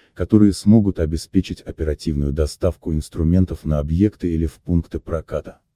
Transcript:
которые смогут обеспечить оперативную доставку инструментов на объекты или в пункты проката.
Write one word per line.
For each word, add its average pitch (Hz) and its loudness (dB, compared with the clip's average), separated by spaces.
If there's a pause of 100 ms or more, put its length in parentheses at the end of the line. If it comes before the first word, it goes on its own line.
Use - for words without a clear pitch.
(140)
которые 104 4
смогут 101 4
обеспечить 82 -2
оперативную 76 -4
доставку 78 -4
инструментов 82 0
на 76 -2
объекты 85 0
или 82 0
в 76 -6
пункты 85 -4
проката. - -8 (160)